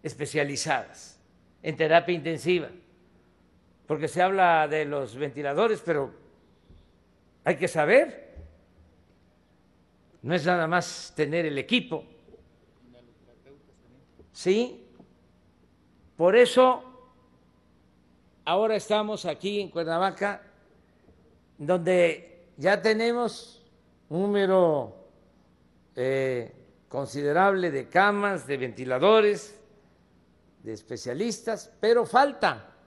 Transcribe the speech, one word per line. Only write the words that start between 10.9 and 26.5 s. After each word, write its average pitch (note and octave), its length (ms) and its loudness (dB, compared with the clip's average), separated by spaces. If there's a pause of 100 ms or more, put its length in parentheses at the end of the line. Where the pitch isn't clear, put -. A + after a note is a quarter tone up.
tener D#3 300 -2
el C#3+ 120 -4
equipo. D#3 460 -4 (2250)
Sí, G#3+ 540 -2 (1300)
por F#3 200 4
eso B3 480 4 (1600)
ahora G#3+ 320 0
estamos G#3+ 480 -4
aquí G3 360 -4
en F3 100 -8
Cuernavaca, F#3 720 -4 (1120)
donde E3+ 1000 0
ya F#3 240 0
tenemos A3+ 720 -2 (560)
un E3+ 120 -4
número, F#3 720 2 (1000)
eh, C3 580 -4 (340)